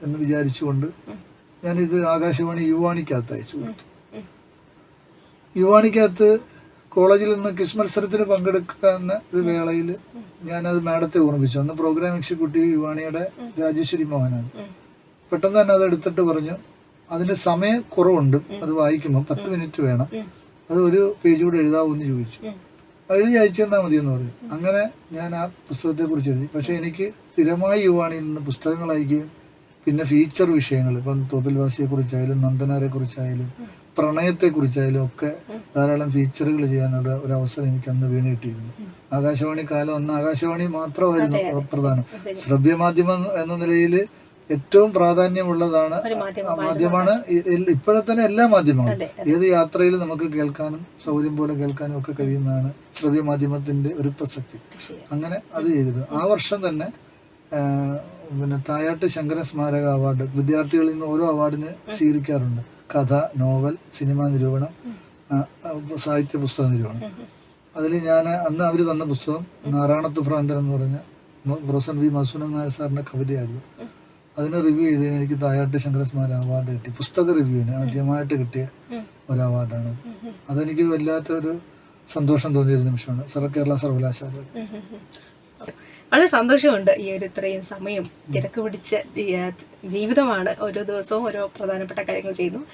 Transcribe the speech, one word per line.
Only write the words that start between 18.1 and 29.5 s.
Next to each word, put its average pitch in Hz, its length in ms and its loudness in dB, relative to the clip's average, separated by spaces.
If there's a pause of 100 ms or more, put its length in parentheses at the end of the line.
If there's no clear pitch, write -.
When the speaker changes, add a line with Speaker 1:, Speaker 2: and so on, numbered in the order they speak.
Speaker 2:
ഉം. - 260 -6
Speaker 1:
അത് 156 100 -2
വായിക്കുമ്പോൾ 151 580 2
പത്ത് 202 120 -4
Speaker 2:
ഉം. 190 80 -6
Speaker 1:
മിനിറ്റ് 165 320 -4
വേണം, 127 320 2
Speaker 2:
ഉം. 214 180 -10 (380)
Speaker 1:
അത് 170 80 2
ഒരു 196 460 2
പേജ് 165 200 6
കൂടെ 175 120 2
എഴുതാവൂ" 156 380 2
എന്ന് 147 100 -4
ചോദിച്ചു. 123 420 -6
Speaker 2:
ഉം. 196 260 -16 (380)
Speaker 1:
എഴുതി 208 220 4
അയച്ചു 214 300 6
തന്നാ 202 180 4
മതി 160 160 2
എന്ന് 143 160 2
പറഞ്ഞു. 123 180 -4 (120)
Speaker 2:
ഉം. 240 100 -12
Speaker 1:
അങ്ങനെ 196 360 0 (240)
ഞാൻ 170 220 -6
ആ 170 120 -4
പുസ്തകത്തെ 160 580 -4
കുറിച്ച് 147 260 0
എഴുതി. 135 240 -2
പക്ഷെ 151 180 -4
Speaker 2:
ഉം. 170 60 -2
Speaker 1:
എനിക്ക് 170 340 -6 (200)
സ്ഥിരമായി 180 500 2
യുവാണിയിൽ 165 380 2
നിന്ന് 151 200 -6
പുസ്തകങ്ങൾ 160 560 -4
അയക്കുകയും 151 460 -2 (420)